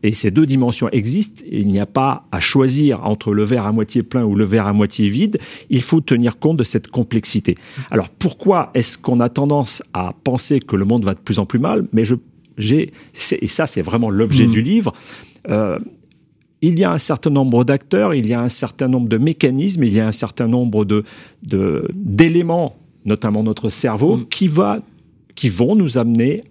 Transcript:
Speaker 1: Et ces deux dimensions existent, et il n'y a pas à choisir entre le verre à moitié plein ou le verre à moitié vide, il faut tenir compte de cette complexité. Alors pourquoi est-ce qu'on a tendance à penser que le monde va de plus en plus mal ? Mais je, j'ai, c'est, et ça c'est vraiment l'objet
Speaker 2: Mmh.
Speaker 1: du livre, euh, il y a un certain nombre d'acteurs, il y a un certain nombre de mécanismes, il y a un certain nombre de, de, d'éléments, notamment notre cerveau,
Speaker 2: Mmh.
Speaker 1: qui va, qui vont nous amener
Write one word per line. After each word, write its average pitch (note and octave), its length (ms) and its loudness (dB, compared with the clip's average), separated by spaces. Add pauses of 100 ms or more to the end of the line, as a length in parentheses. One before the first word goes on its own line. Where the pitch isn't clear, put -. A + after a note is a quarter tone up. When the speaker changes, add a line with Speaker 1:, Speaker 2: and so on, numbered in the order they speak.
Speaker 1:
Et G#2+ 120 2
ces G#2+ 160 0
deux D3+ 160 2
dimensions B2+ 460 0
existent, C3 540 -2
et - 120 -6
il G2+ 100 0
n'y G2 100 0
a G2+ 60 0
pas C3 480 -2
à - 80 -4
choisir C3+ 640 2
entre G#2 300 -2
le G#2 100 2
verre A2 220 0
à G#2+ 60 -2
moitié A2+ 300 -2
plein A#2+ 220 -2
ou G#2 100 0
le G#2 120 2
verre G2+ 200 2
à G2+ 60 0
moitié G#2 380 2
vide, G3 280 0 (300)
il B2 140 2
faut E3 180 2
tenir A#2+ 380 0
compte D#3+ 180 0
de B2 80 0
cette - 240 -4
complexité. G#2+ 680 -2 (360)
Alors - 180 0
pourquoi - 640 0
est-ce - 240 -2
qu'on B2 240 0
a A#2+ 80 2
tendance C#3+ 540 0 (100)
à F#2 220 -6 (100)
penser B2+ 360 0
que - 140 -6
le G2 120 2
monde A2+ 180 2
va F#2+ 80 0
de - 80 -8
plus G#2+ 180 -2
en G2+ 60 0
plus A#2 140 -2
mal ? D3 340 0
Mais A2 140 2
je, A#2+ 80 2 (420)
j'ai, G#2+ 360 -2 (200)
c'est, - 300 -2
et - 40 -4
ça D#3+ 200 -2
c'est F#2+ 160 -4
vraiment A2 260 0
l'objet A#2 380 2
Speaker 2:
Mmh. A#2 60 2
Speaker 1:
du A2 100 2
livre, F#3 320 0 (560)
euh, G#2 280 0 (840)
il E3 160 2
y F#3+ 60 4
a F3+ 60 2
un E3 60 0
certain D3+ 320 -2
nombre C3 360 4
d'acteurs, E3+ 500 0
il A#2+ 120 0
y A2 60 0
a A#2+ 80 -2
un B2 80 -2
certain B2+ 400 -4
nombre B2 220 0
de A2+ 80 2
mécanismes, D#3 680 0
il A2 80 2
y G#2+ 80 2
a A2 60 0
un G#2+ 60 0
certain A2+ 360 -4
nombre A2+ 380 0
de, G#2 180 0 (380)
de, F#2+ 520 -2
d'éléments, E3 800 0 (300)
notamment G#2+ 380 -2
notre A2 260 -4
cerveau, B2+ 480 0
Speaker 2:
Mmh. A#3+ 140 -8
Speaker 1:
qui F#3+ 180 0
va, G3+ 320 0 (560)
qui C3 120 -2
vont A#2+ 260 2
nous D#3+ 220 2
amener A#2 540 0